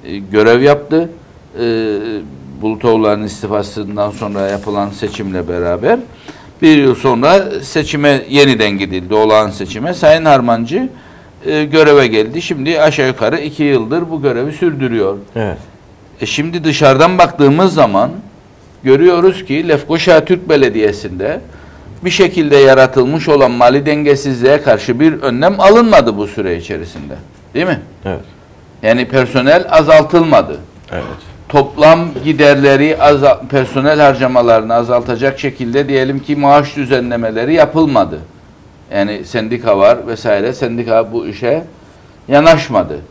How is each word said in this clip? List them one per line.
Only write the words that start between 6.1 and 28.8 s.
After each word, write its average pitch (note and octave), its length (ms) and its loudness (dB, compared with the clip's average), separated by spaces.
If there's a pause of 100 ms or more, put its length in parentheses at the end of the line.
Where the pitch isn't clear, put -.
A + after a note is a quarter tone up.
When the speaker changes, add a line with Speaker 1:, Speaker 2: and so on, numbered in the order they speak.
Speaker 1:
bir D#3 160 6
yıl C3+ 180 2
sonra C#3 480 2 (180)
seçime C#3+ 680 -2
yeniden B2+ 420 2
gidildi, F#2+ 420 -6
olağan G#2+ 360 2
seçime. G#2+ 440 -8
Sayın D#3+ 320 2
Harmancı, C3 640 0 (560)
e, D#3 180 -2
göreve D3 440 4
geldi. A2+ 340 -2
Şimdi D#3 400 -4
aşağı C#3+ 260 2
yukarı B2 300 -2
iki D3 260 -6
yıldır C#3+ 480 -2
bu D#3 100 -8
görevi C3+ 300 -2
sürdürüyor. A#2+ 680 -4 (180)
Speaker 2:
Evet. G#2 220 -6 (640)
Speaker 1:
E, C3+ 40 -6
şimdi D#3+ 380 -6
dışarıdan D3 540 2
baktığımız E3+ 560 2
zaman A#2 360 2 (720)
görüyoruz E3+ 640 2
ki D3+ 220 -4
Lefkoşa D#3+ 580 2
Türk F3+ 240 -2
Belediyesi'nde A2 920 0 (680)
bir F#3 40 -2
şekilde E3+ 460 0
yaratılmış C3+ 720 4
olan C#3 220 4
mali B2 340 2
dengesizliğe C#3+ 760 0
karşı A#2+ 380 -2
bir D#3 140 2
önlem C#3 460 -2
alınmadı G3 580 4
bu G2+ 100 -4
süre F#2 300 -6
içerisinde. D#2+ 560 -12 (400)
Değil D#3+ 120 -2
mi? F3 140 -2 (260)
Speaker 2:
Evet. F#2+ 140 -6 (640)